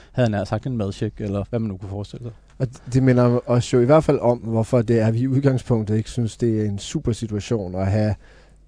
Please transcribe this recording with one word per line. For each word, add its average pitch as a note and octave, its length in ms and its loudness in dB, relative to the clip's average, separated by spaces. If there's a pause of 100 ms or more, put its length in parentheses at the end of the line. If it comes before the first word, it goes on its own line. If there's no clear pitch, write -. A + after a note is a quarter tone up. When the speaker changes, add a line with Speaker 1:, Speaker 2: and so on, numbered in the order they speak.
(120)
Speaker 1:
havde B2 180 0
jeg - 100 -2
nær F#2+ 40 -2
sagt, G#2+ 220 -6
en B2+ 120 -4
madcheck, G#2 440 -4
eller G2+ 280 -4
hvad A#2+ 100 -2
man A2+ 100 -2
nu F#2 80 -8
kunne F#2+ 120 -12
forestille G#2 360 -10
sig. A2+ 60 -12 (280)
Speaker 2:
Og C3+ 80 -2 (260)
det C3 100 4
minder B2 360 4 (100)
os A#2+ 240 2
jo B2+ 80 6
i A#2+ 40 4
hvert D3+ 180 6
fald C#3 160 2
om, A#2+ 180 2
hvorfor A2+ 440 0
det A#2 180 2
er, A2 120 2
vi A2+ 80 0
i B2+ 80 0
udgangspunktet B2+ 720 0
ikke A2 120 -4
synes, A#2 280 -4
det A2 240 0
er G#2+ 40 0
en G2+ 140 -4
super - 320 -4
situation G#2 640 -4
at F#2+ 120 -2
have G#2+ 280 0 (520)